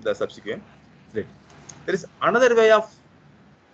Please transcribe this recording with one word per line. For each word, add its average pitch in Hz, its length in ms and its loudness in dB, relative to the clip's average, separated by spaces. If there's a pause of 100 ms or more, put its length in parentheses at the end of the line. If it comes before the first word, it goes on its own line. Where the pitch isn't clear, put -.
the 107 100 -2
subsequent 104 500 -10 (500)
slide. 104 140 -8 (600)
There 175 80 -4
is 180 120 -8 (140)
another 240 340 2
way 220 160 4
of 214 240 0 (800)